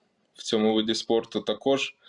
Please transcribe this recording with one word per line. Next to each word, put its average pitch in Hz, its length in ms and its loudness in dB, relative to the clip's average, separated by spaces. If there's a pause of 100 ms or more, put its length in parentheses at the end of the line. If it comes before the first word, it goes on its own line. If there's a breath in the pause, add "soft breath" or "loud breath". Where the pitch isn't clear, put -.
(340)
в - 80 -20
цьому 110 320 2
виді 110 200 2
спорту. 113 460 -2
Також 135 560 -2 (120)